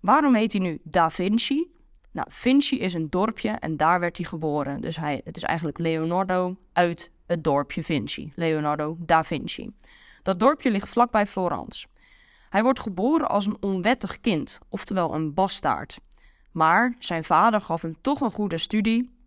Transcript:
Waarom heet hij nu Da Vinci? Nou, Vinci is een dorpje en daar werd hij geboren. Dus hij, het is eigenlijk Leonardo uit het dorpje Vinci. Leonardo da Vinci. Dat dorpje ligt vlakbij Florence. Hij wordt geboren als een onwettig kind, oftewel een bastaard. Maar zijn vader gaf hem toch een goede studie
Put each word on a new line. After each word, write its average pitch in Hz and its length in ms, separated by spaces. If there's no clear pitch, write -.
Waarom 269 340
heet 220 180
hij 202 80
nu 175 220
Da 165 280
Vinci? 233 600
Nou, - 180
Vinci 269 480
is 180 160
een 160 160
dorpje 214 400
en 160 260
daar 165 240
werd 175 160
hij 170 100
geboren. 147 540
Dus 160 160
hij, 147 280
het 160 120
is 165 60
eigenlijk 160 360
Leonardo 180 800
uit 175 400
het 170 180
dorpje 143 380
Vinci. - 520
Leonardo 156 640
da 160 260
Vinci. - 460
Dat 185 180
dorpje 269 300
ligt 202 180
vlakbij 233 380
Florence. 156 600
Hij - 140
wordt 247 180
geboren 240 480
als 202 180
een 208 160
onwettig 196 580
kind, - 380
oftewel 185 460
een 151 200
bastaard. 156 640
Maar 185 460
zijn 165 260
vader 208 360
gaf 165 220
hem - 180
toch 277 200
een 247 100
goede 202 280
studie 226 580